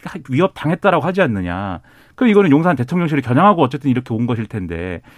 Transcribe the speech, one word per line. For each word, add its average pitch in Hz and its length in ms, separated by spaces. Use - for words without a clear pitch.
위협당했다라고 180 720
하지 185 160
않느냐. 95 600
그럼 - 160
이거는 196 200
용산 160 260
대통령실을 151 460
겨냥하고 165 400
어쨌든 139 280
이렇게 123 240
온 117 120
것일 113 200
텐데, 87 560